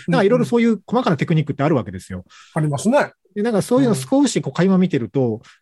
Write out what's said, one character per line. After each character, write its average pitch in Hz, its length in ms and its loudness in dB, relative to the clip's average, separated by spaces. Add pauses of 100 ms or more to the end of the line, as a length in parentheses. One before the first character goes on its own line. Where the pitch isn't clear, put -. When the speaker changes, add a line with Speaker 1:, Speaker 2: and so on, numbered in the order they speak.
Speaker 1:
な 247 120 2
ん - 20 4
か - 20 4
い 196 60 4
ろ 247 60 4
い 254 40 0
ろ 233 60 0
そ 233 140 0
う - 20 2
い 233 80 4
う 208 160 0
細 247 180 -2
か 226 60 -2
な 156 80 0
テ 165 80 -4
ク 175 80 -2
ニ 156 100 2
ッ - 40 -6
ク - 60 -6
っ - 20 -8
て 139 80 -2
あ 151 60 2
る 165 60 2
わ 113 80 0
け 98 80 -12
で 92 80 -12
す - 140 -14
よ。 90 120 -12 (280)
Speaker 2:
あ 165 60 -2
り 156 80 0
ま 139 100 -4
す 196 120 -2
ね。 269 220 2 (220)
Speaker 1:
で、 208 80 -4
な 233 80 0
ん 233 40 -2
か 185 100 0
そ 240 140 0
う 269 40 2
い 269 40 2
う 233 40 2
の 196 60 2
少 269 320 0
し 180 140 -2
こ 143 80 -8
う、 - 20 -6
Speaker 2:
う - 0 -
ん。 - 20 -20
Speaker 1:
垣 180 160 2
間 190 80 4
見 185 100 4
て 151 120 -2
る 110 100 -4
と、 120 320 -2 (200)